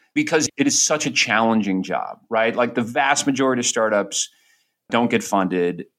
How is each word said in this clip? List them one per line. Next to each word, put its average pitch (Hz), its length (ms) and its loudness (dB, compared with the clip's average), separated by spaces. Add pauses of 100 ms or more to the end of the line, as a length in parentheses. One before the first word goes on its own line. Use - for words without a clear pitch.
(140)
because 151 340 0 (100)
it 139 100 2
is - 120 0
such 151 280 0
a 127 40 -6
challenging 110 720 2
job, 62 380 -6 (100)
right? 110 260 0
Like, 120 200 0
the 120 80 0
vast 139 420 0
majority 131 360 2
of 120 40 -2
startups 107 640 0 (640)
don't 117 180 2
get 110 140 0
funded. 90 640 -2 (120)